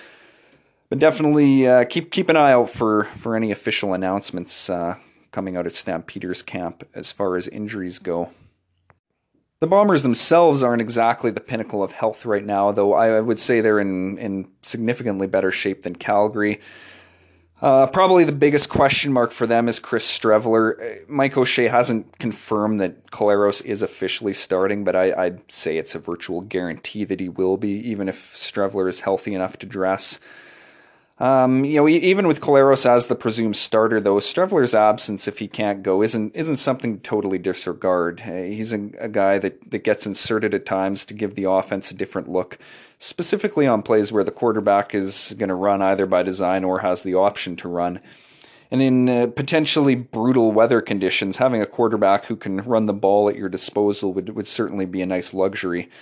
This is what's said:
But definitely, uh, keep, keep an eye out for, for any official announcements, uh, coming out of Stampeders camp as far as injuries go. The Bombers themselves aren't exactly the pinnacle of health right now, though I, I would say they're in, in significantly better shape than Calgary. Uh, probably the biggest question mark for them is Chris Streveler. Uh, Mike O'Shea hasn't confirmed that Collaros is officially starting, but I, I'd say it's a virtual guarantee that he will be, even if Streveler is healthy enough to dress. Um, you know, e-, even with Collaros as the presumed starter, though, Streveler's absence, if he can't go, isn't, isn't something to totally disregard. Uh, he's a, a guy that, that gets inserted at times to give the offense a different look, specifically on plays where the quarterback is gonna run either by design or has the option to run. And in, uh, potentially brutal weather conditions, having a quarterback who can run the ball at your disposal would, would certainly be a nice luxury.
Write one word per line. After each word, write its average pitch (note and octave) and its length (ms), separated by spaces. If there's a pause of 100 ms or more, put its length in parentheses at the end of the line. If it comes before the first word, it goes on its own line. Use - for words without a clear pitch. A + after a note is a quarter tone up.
(920)
But C#3 80
definitely, D3 680
uh, B2+ 200
keep, E3 260
keep F#3 160
an E3 80
eye D3 160
out A#2+ 160
for, G#2+ 360 (100)
for A#2 200
any A2+ 160
official G2+ 440
announcements, F#2 760
uh, E2+ 280 (360)
coming F#2+ 240
out F2 100
of E2 80
Stampeders - 680
camp F2 520
as - 180
far F#2 240
as F2+ 120
injuries G#2 500
go. E2+ 320 (1300)
The D#3+ 60
Bombers F#3+ 360
themselves C#3+ 600
aren't A#2+ 180
exactly A#2 500
the G2+ 80
pinnacle A2 440
of F#2 100
health - 320
right G#2 220
now, G2+ 260
though G2+ 220
I, A2+ 160
I A2 100
would A2+ 180
say A#2+ 220
they're G#2+ 180
in, F#2+ 380
in G2 320 (140)
significantly A2+ 640
better F#2+ 240
shape - 320
than F2 140
Calgary. G#2 640 (1000)
Uh, C3+ 260
probably F#3 380
the D3 80
biggest D3 380
question C#3 420
mark A#2+ 200
for A#2 140
them A#2 220
is A2 100
Chris - 320
Streveler. A2 720
Uh, G#2+ 280
Mike C#3 280
O'Shea B2 320
hasn't B2 500
confirmed G#2+ 640
that - 300
Collaros G2+ 520
is G#2 200
officially G2 500
starting, G2 500
but F#2+ 140
I, F#2 300
I'd - 260
say - 240
it's D#2+ 180
a E2+ 40
virtual F2 420
guarantee F#2 640
that F#2+ 160
he F#2 80
will F#2 300
be, G2+ 140 (140)
even G2+ 220
if F#2 80
Streveler - 720
is F2 120
healthy G2 340
enough F#2 240
to - 80
dress. F#2+ 540 (1000)
Um, C3 460
you D3+ 100
know, D3 100
e-, D#3+ 120
even F#3 280
with D#3 140
Collaros C#3 460
as B2 220
the B2+ 60
presumed A2+ 400
starter, A2 460
though, G2+ 200
Streveler's E3 540
absence, G#2+ 540
if G#2 100
he G#2 100
can't G2+ 340
go, F#2+ 180
isn't, G#2+ 340
isn't D#3+ 220
something B2+ 400
to - 60
totally G2+ 360
disregard. F2 880
Uh, F2+ 180
he's G#2+ 280
a, G#2 260
a A2+ 100
guy G2+ 300
that, F#2+ 320
that G#2 140
gets G#2 220
inserted G#2 480
at F#2+ 100
times F#2+ 400
to - 100
give G#2 200
the G2+ 100
offense F#2+ 460
a - 40
different F#2+ 360
look, F2+ 280 (400)
specifically F#3+ 680
on A2+ 160
plays G#2+ 280
where G#2 140
the - 60
quarterback G#2+ 640
is G2 420
gonna G2 180
run G2 280
either F#2+ 240
by F#2 160
design F#2 420
or F#2 140
has F2+ 240
the F#2 120
option F#2+ 420
to F2 120
run. F2 320 (720)
And B2+ 100
in, B2+ 300
uh, B2 160
potentially C#3+ 720
brutal A#2+ 560
weather A2 280
conditions, G2 560
having B2+ 240
a G2+ 60
quarterback G#2 600
who A2+ 100
can G2 260
run A2 240
the G#2 80
ball G#2 340
at G2+ 80
your G2 140
disposal G2+ 640
would, F#2+ 160
would G#2+ 180
certainly G2+ 380
be F#2 160
a F2+ 40
nice F#2 280
luxury. F#2+ 560 (120)